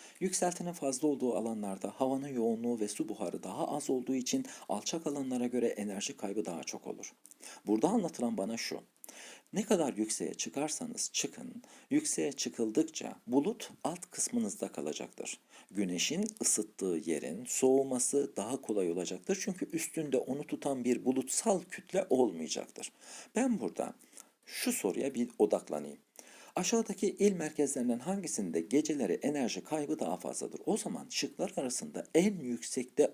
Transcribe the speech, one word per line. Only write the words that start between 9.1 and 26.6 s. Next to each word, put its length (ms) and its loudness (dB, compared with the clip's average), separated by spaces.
Ne 100 0
kadar 300 4
yükseğe 400 -2
çıkarsanız 800 -4
çıkın, 500 -6
yükseğe 420 2
çıkıldıkça 840 0
bulut 440 2
alt 280 -6
kısmınızda 600 -2
kalacaktır. 680 -6
Güneşin 540 0
ısıttığı 640 0
yerin 400 -2
soğuması 920 2
daha 240 -2
kolay 300 0
olacaktır. 500 -2
Çünkü 300 -4
üstünde 460 0
onu 300 -2
tutan 360 -2
bir 220 2
bulutsal 560 2
kütle 480 -2
olmayacaktır. 840 2
Ben 240 4
burada 340 -2
şu 260 -2
soruya 440 0
bir 140 2
odaklanayım. 600 2
Aşağıdaki 520 2